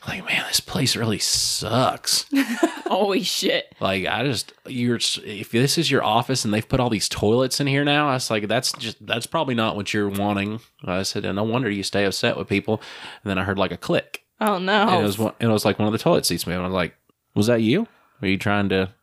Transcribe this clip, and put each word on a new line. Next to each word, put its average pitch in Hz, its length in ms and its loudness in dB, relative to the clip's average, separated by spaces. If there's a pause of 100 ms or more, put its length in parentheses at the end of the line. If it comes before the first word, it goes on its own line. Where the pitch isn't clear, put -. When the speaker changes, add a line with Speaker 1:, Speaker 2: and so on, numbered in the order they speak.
Speaker 1:
Like, - 180 -8
"Man, - 220 -2
this - 120 0
place - 360 -2
really 110 240 0
sucks." - 1120 0
Speaker 2:
<laughs> 285 40 0 (520)
Speaker 3:
Holy 202 360 2
shit. - 560 -2
Speaker 1:
Like, 95 260 0
I 98 200 0
just, 127 280 -2 (140)
you're, 120 300 0 (280)
if 104 260 -10
this 127 260 2
is 156 120 2
your 135 140 4
office 120 420 2
and 104 80 0
they've 110 140 0
put 131 120 0
all 123 100 2
these 107 200 0
toilets 123 500 2
in 143 80 0
here 139 160 2
now, 147 260 2
I 131 40 2
was 127 160 -2
like, 107 180 0
"That's 107 260 0
just, 113 320 -10
that's 110 200 -4
probably 135 300 -2
not 113 200 0
what 101 180 -4
you're 104 160 2
wanting." 101 500 0 (260)
I 92 180 -2
said, 101 220 -4
"And 95 120 -2
no 104 60 0
wonder 113 260 0
you 101 140 -4
stay 101 220 0
upset 104 320 0
with 95 100 -6
people." 107 340 0 (420)
And 101 80 -6
then 95 80 0
I 92 40 -2
heard, 95 140 -2
like, 92 140 2
a 87 60 -8
click. - 440 -4 (200)
Speaker 2:
Oh, 208 180 0
no. 202 300 2
Speaker 1:
And 180 100 4
it - 40 2
was 104 140 0
one, 107 220 0
it 117 80 2
was, 110 180 4
like, 101 140 2
one 107 80 2
of 104 60 2
the 110 40 0
toilet - 280 2
seats - 200 -2
moving. 90 160 -2
I 180 40 -4
was 92 80 -4
like, 90 200 0 (400)
"Was 107 140 2
that 117 140 4
you? 151 260 2 (340)
Are 95 60 0
you 98 100 2
trying 101 320 0
to 95 200 2 (140)